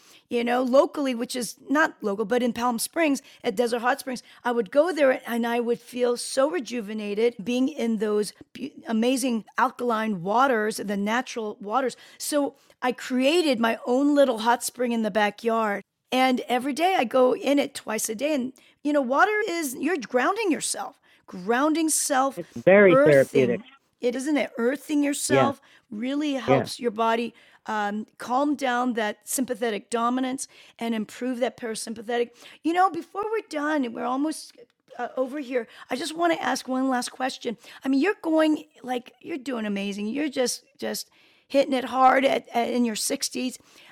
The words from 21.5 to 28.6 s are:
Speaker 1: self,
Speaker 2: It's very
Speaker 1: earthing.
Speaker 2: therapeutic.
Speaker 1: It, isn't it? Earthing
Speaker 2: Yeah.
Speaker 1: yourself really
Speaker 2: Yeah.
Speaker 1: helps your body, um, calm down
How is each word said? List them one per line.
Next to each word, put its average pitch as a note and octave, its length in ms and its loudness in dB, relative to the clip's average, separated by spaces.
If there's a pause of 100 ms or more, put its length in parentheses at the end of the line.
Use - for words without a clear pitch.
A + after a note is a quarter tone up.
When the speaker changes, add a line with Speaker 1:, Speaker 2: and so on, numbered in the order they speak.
Speaker 1:
self, C4+ 480 0
Speaker 2:
It's - 180 -10
very G3 380 8
Speaker 1:
earthing. E3+ 180 8
Speaker 2:
therapeutic. C3 500 4 (380)
Speaker 1:
It, A#3+ 160 -2
isn't C#4 220 0
it? - 200 -2
Earthing C#4+ 460 0
Speaker 2:
Yeah. C#4+ 60 0
Speaker 1:
yourself C#4 520 2 (280)
really C#4 440 -4
Speaker 2:
Yeah. C4 60 -4
Speaker 1:
helps A#3+ 400 0
your A#3+ 120 -2
body, A3+ 420 -2 (340)
um, G#3+ 400 -4 (100)
calm C#4 380 0
down B3 380 -2